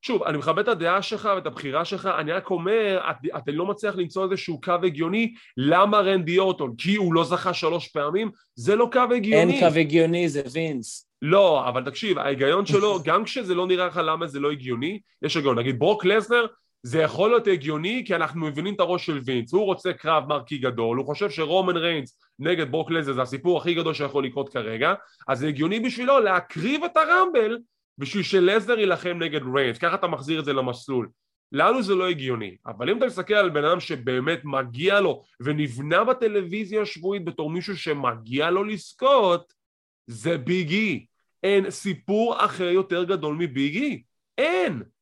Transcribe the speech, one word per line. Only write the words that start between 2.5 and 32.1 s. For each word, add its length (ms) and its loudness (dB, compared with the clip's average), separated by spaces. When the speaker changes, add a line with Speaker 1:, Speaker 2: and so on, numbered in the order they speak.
Speaker 1:
אומר, 500 0
את, 60 -4
אתה 160 -6
לא 140 -2
מצליח 300 -4
למצוא 280 -2
איזשהו 360 -4
קו 120 -2
הגיוני, 520 -2
למה 440 4
רנדי 380 2
אורטון? 400 0
כי 180 0
הוא 180 2
לא 100 4
זכה 300 -2
שלוש 340 -2
פעמים? 420 -2
זה 220 2
לא 160 4
קו 80 4
הגיוני. 440 4
Speaker 2:
אין 0 -
קו 180 6
הגיוני, 500 4
זה 140 -4
וינס. 560 -8
Speaker 1:
לא, 460 4
אבל 160 -2
תקשיב, 340 -2
ההיגיון 480 2
שלו, 340 2
Speaker 2:
<laughs> 60 -6
Speaker 1:
גם 180 2
כשזה 300 -4
לא 120 0
נראה 200 0
לך 180 -4
למה 220 -2
זה 140 -8
לא 100 0
הגיוני, 500 -6
יש 140 -2
היגיון. 220 2
נגיד, 200 -2
ברוק 260 2
לסנר, 420 2
זה 200 0
יכול 280 2
להיות 160 4
הגיוני, 600 0
כי 80 0
אנחנו 260 -2
מבינים 340 -4
את 60 -4
הראש 260 2
של 180 -2
וינס. 280 -2
הוא 120 4
רוצה 280 -2
קרב 360 2
מרקי 300 -4
גדול, 400 0
הוא 80 -4
חושב 240 -2
שרומן 460 0
ריינס 420 -4
נגד 320 -2
ברוק 200 -2
לסנר 220 0
זה 100 0
הסיפור 360 0
הכי 160 -2
גדול 200 -2
שיכול 300 -2
לקרות 240 -6
כרגע, 460 -2
אז 100 0
זה 100 -2
הגיוני 320 -2
בשבילו 400 2
להקריב 640 0
את 120 -2
הרמבל, 640 2
בשביל 240 -4
שלסנר 560 2
יילחם 400 0
נגד 220 -4
ריינס, 240 0
ככה 160 0
אתה 120 -2
מחזיר 340 -4
את 40 -8
זה 80 -2
למסלול. 560 -2
לנו 300 4
זה 120 0
לא 140 0
הגיוני, 480 -4